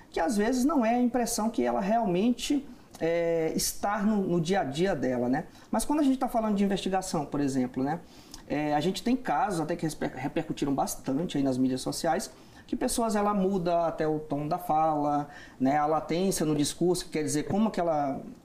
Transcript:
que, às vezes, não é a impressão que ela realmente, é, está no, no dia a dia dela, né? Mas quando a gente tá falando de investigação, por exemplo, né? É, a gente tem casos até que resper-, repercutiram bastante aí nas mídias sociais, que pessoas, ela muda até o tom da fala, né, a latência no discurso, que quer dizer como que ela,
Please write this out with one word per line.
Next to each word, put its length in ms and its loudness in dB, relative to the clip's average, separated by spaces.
que, 100 -4
às 180 0
vezes, 260 2
não 220 4
é 100 4
a 60 2
impressão 480 0
que 140 0
ela 180 0
realmente, 840 2
é, 540 2
está 480 -2
no, 200 2
no 180 2
dia 220 2
a 20 2
dia 320 0
dela, 320 0
né? 180 0
Mas 140 0
quando 160 0
a 40 4
gente 140 4
tá 120 -2
falando 260 0
de 80 2
investigação, 600 0
por 160 -2
exemplo, 420 0
né? 160 -2
É, 260 -2
a 60 2
gente 240 -2
tem 120 2
casos 440 0
até 160 -2
que 100 -4
resper-, 300 -4
repercutiram 580 -2
bastante 640 -2
aí 60 2
nas 140 0
mídias 240 2
sociais, 500 -2
que 100 -6
pessoas, 400 0
ela 180 2
muda 540 2
até 200 0
o 120 0
tom 280 -4
da 100 -2
fala, 680 0
né, 180 4
a 80 4
latência 600 0
no 100 2
discurso, 500 0
que 60 -16
quer 120 -2
dizer 200 0
como 260 2
que 100 -4
ela, 420 0